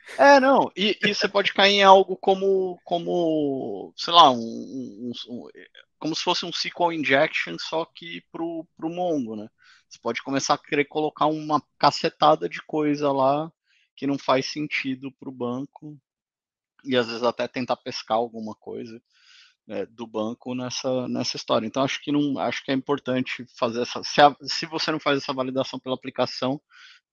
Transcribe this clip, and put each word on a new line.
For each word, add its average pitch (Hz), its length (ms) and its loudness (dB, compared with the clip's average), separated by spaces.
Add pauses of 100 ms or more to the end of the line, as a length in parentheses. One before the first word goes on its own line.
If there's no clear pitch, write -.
(180)
É, 277 240 10
não, 254 340 4
e, 196 260 -2
e 208 120 2
você 202 140 -2
pode 196 260 0
cair 202 220 4
em 202 80 6
algo 190 340 8
como, 190 680 0
como, 151 1120 -2
sei - 180 -6
lá, 170 180 12
um, 120 80 0
um, 117 720 -10 (180)
um, 123 60 -12
um, 78 120 -14 (520)
como 156 160 -4
se - 80 -6
fosse 180 220 0
um 175 40 -8
S - 200 -6
Q - 140 -2
L 170 120 0
injection, 151 640 2
só 160 260 -6
que 170 460 -16
pro, 170 340 -8 (100)
pro 160 140 -6
Mongo, 160 460 -4
né? 107 120 -12 (400)
Você - 140 -20
pode 117 220 -6
começar 135 300 -2
a 143 40 0
querer 143 280 -2
colocar 151 420 -2
uma 151 340 -2 (160)
cacetada 156 720 2
de - 120 -12
coisa 147 500 -2
lá 139 400 0 (440)
que 139 120 -6
não 139 100 -2
faz 135 300 0
sentido 135 720 -8
pro 139 120 -14
banco, 131 680 -8 (840)
e 135 140 -2
às 117 100 2
vezes 117 160 -8
até 120 240 -2
tentar 123 280 -4
pescar - 420 -6
alguma 110 380 -6
coisa, 113 440 -14 (680)
né, 101 180 -6
do 117 220 -14
banco 113 480 -6
nessa, 127 520 -4
nessa 123 300 -4
história. 117 300 -2
Então, 135 160 -2
acho - 180 -4
que 147 100 -6
não, 143 280 0
acho 113 260 -4
que 143 60 -4
é - 20 2
importante 127 720 -4 (100)
fazer 120 280 -2
essa, - 200 -8
se - 160 0
a, 147 220 8
se 143 240 -8
você 160 260 -4
não 156 80 -2
faz 143 200 0
essa 139 120 -8
validação 131 480 -4
pela 131 140 -6
aplicação, 131 640 -4 (540)